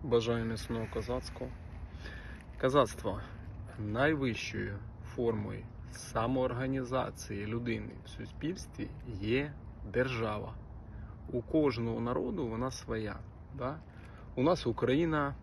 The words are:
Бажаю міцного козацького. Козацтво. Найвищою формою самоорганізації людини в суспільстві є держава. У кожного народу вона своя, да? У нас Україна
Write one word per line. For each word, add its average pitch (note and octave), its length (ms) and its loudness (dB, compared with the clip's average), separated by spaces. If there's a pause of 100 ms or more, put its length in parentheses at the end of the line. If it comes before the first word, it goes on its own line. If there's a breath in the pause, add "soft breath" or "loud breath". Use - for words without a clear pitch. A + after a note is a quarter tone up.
Бажаю A#2 400 6
міцного A2+ 480 -2
козацького. B2 580 -2 (1080 loud breath)
Козацтво. B2+ 600 6 (580 loud breath)
Найвищою A2 1000 2 (360)
формою G#2+ 500 0 (260)
самоорганізації B2+ 1600 0
людини A2+ 460 -2 (120)
в - 40 -14
суспільстві - 800 -6 (320)
є C3 320 2 (400)
держава. A#2 600 0 (800 loud breath)
У B2 100 2
кожного A#2 580 4
народу C#3 460 0
вона A#2 240 0
своя, A2 480 -4 (400)
да? C3+ 200 -2 (560 loud breath)
У B2+ 80 4
нас E3 240 6
Україна C#3+ 760 4